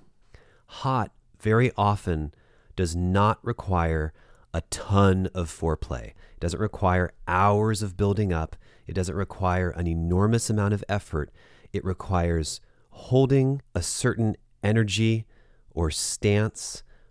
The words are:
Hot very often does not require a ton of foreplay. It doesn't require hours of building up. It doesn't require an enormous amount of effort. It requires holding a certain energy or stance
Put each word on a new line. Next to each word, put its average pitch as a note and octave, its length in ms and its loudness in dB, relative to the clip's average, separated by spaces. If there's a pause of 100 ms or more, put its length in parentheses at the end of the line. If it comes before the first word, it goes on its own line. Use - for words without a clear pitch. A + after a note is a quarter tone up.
(680)
Hot C3 440 -4 (260)
very A2+ 380 2
often F#2 580 0 (440)
does F2 180 0
not F#2+ 480 4
require E2 720 -2 (400)
a E2+ 160 -2
ton F#2+ 640 2
of F2 160 -4
foreplay. D2 580 -6
It - 320 -20
doesn't F2 200 -4
require F2+ 520 0 (160)
hours G#2 540 2
of F#2+ 160 -6
building G2+ 340 0
up. D#2+ 240 -4 (320)
It - 60 -10
doesn't F2 220 -4
require F#2 560 -2
an F2 160 -4
enormous F2+ 640 2
amount G#2 240 0
of G2+ 140 -4
effort. F2+ 440 -4 (420)
It - 100 -6
requires E2+ 800 -2 (300)
holding C3+ 720 2 (140)
a F2+ 60 0
certain - 560 -2 (260)
energy A2 600 0 (480)
or D#2+ 160 -2
stance - 960 -2 (280)